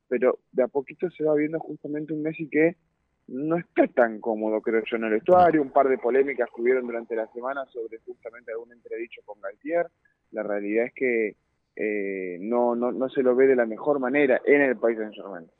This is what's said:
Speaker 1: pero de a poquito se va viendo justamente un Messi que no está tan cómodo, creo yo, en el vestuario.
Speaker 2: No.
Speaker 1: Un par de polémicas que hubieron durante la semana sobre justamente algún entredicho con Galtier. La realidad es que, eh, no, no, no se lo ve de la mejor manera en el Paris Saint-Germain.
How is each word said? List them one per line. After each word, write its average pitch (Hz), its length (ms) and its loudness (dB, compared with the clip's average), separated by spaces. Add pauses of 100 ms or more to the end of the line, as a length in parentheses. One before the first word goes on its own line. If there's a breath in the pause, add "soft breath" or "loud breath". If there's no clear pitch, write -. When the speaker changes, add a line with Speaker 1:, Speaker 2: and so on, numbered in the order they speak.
Speaker 1:
pero 123 320 0 (120)
de 127 120 0
a 120 40 2
poquito 151 440 -6
se - 120 -8
va 151 120 2
viendo 151 240 -2
justamente 151 540 -8
un 151 100 -6
Messi 160 260 -6
que 160 260 2 (520)
no 147 300 -4
está - 300 0
tan 113 320 0
cómodo, 110 420 -2
creo 113 280 0
yo, 117 80 -2
en 113 80 -2
el 107 60 0
vestuario. 165 500 6
Speaker 2:
No. 135 60 -2
Speaker 1:
Un 127 60 -14
par 135 140 6
de 131 120 2
polémicas 123 540 2
que 117 80 -10
hubieron 123 260 2
durante 117 280 -6
la 110 120 -4
semana 131 400 -8
sobre 113 320 -12
justamente 120 520 -16
algún 117 220 -10
entredicho 113 500 -12
con 104 160 -18
Galtier. 147 480 -4 (440)
La 110 120 -6
realidad 104 440 -2
es - 60 -16
que, 117 420 -2 (400)
eh, 98 640 -4
no, 120 340 0
no, 120 160 -2
no 123 180 -4
se 139 120 -2
lo 127 140 4
ve 131 120 6
de 131 80 6
la 123 120 2
mejor 139 320 -2
manera 131 460 2
en 143 160 6
el 123 160 2
Paris 117 200 0
Saint-Germain. 98 500 -12 (120)